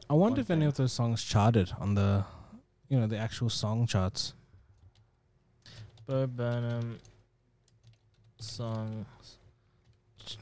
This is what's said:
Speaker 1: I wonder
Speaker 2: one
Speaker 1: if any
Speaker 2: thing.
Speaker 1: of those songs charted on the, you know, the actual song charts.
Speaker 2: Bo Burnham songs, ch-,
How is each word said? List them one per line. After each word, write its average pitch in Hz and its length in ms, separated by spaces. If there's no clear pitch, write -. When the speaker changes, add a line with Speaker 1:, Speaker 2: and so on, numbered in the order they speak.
Speaker 1:
I 147 40
wonder 202 220
Speaker 2:
one 277 40
Speaker 1:
if 233 100
any 160 120
Speaker 2:
thing. 151 80
Speaker 1:
of 139 80
those 127 160
songs 117 300
charted 107 560
on 98 160
the, 101 280
you 135 100
know, 113 60
the 107 120
actual 110 320
song 113 360
charts. - 480
Speaker 2:
Bo 135 200
Burnham 120 760
songs, 110 1000
ch-, - 160